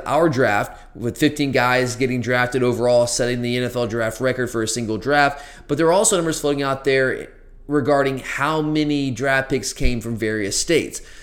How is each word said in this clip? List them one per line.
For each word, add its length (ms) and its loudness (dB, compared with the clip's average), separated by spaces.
our 240 2
draft, 680 0
with 200 -4
fifteen 360 0
guys 420 2
getting 260 -2
drafted 440 0
overall, 420 4
setting 340 -2
the 160 -2
N 60 0
F 140 -4
L 100 0
draft 340 -4
record 300 -2
for 140 -2
a 20 -4
single 320 -4
draft. 460 2
But 100 -2
there 80 2
are 60 6
also 240 4
numbers 240 -2
floating 240 0
out 180 -4
there 500 0
regarding 500 2
how 420 -2
many 520 0
draft 360 0
picks 240 -2
came 280 2
from 160 -6
various 420 -2
states. 440 0